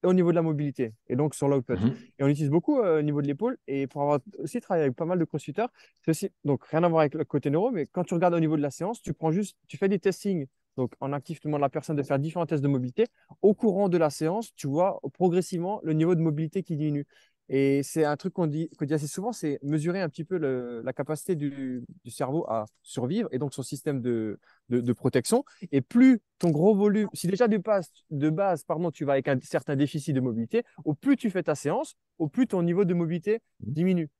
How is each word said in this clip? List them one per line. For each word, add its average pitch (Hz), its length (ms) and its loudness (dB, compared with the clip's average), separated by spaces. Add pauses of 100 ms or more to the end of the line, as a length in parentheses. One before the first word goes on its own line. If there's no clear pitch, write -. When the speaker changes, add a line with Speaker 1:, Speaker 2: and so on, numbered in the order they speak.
Speaker 1:
au 185 100 4
niveau 175 180 4
de 165 40 4
la 170 60 2
mobilité 143 520 -2 (140)
et 123 80 -2
donc 147 180 0
sur 143 140 -2
l'output. 135 300 0
Speaker 2:
Mhm. 113 160 2 (260)
Speaker 1:
Et 139 40 0
on 139 40 4
utilise 147 220 2
beaucoup, 180 300 2
euh, 170 200 4
au - 20 0
niveau 147 200 0
de 139 60 -2
l'épaule. 208 300 -2 (100)
Et 135 200 -4
pour 143 140 -8
avoir 147 180 2 (200)
aussi - 200 -6
travaillé 170 260 0
avec 131 120 0
pas 165 80 -4
mal 180 120 0
de 165 60 2
crossfitters, 156 440 -4 (360)
c'est 165 80 0
aussi... 160 180 -2 (140)
donc 135 220 -2
rien 160 180 0
à 175 60 4
voir 160 120 4
avec 147 120 2
le 156 100 -4
côté 147 260 -2
neuro, 185 220 0
mais 160 140 -4
quand 180 180 -4
tu 180 100 -4
regardes 175 200 4
au 170 60 2
niveau 156 180 2
de 143 40 0
la 143 100 -2
séance, 202 300 -8
tu - 120 -8
prends 160 180 -2
juste, 190 240 -2 (120)
tu 147 100 -16
fais 196 100 0
des 196 120 2
testings. 180 480 -2 (280)
Donc, 127 160 -2 (100)
on 139 120 -4
active, 143 260 -8
tu - 80 -8
demandes 147 140 0
à 143 40 2
la 135 40 2
personne 156 260 -4
de 143 60 -2
faire 139 160 0
différents 160 300 -2
tests 147 160 0
de 143 40 2
mobilité. 135 380 0 (380)
Au 202 100 6
courant 196 360 2
de 175 80 2
la 160 120 4
séance, 170 460 -4
tu - 100 -12
vois 160 340 0 (140)
progressivement 180 720 0
le 160 100 0
niveau 165 220 4
de 160 40 2
mobilité 156 440 -2
qui 165 120 -6
diminue. 147 300 -2 (440)
Et 139 340 2
c'est 160 220 0
un 147 120 0
truc 185 160 -6
qu'on 170 140 0
dit, 156 220 -4 (100)
qu'on 156 60 -2
dit 135 100 -2
assez 147 100 -2
souvent, 202 280 -6
c'est 147 280 -4
mesurer 160 400 -2
un 170 80 -2
petit 160 140 -10
peu 185 160 -6
le, 123 440 -4
la 127 80 -4
capacité 151 440 -4
du, 135 480 -6 (200)
du 123 60 -16
cerveau 139 400 -4
à 110 160 -2 (160)
survivre 170 500 -4
et 131 60 -4
donc 135 160 -4
son - 80 -8
système 139 400 -4
de, 113 380 -2 (300)
de, 123 100 2
de 120 140 0
protection. 135 500 2 (280)
Et 139 100 2
plus 247 400 6 (180)
ton 175 100 2
gros 165 240 4
volume, 208 400 4
si 170 140 -4
déjà 196 200 2
de 214 100 4
base, 196 340 0 (180)
de 151 220 0
base, 180 320 0
pardon, 170 260 -2
tu 147 160 -6
vas 139 80 2
avec 139 140 0
un 139 160 2
certain 151 320 -2
déficit 143 400 0
de 131 60 2
mobilité, 123 420 -2 (220)
au 151 100 0
plus 269 220 2
tu 226 120 -2
fais 175 140 -2
ta 156 100 0
séance, 202 420 -4 (220)
au 160 120 -2
plus 254 180 0
ton 180 160 0
niveau 175 200 2
de 165 120 2
mobilité 175 460 -2 (180)
Speaker 2:
Mhm. 107 140 -8
Speaker 1:
diminue. 170 360 0 (100)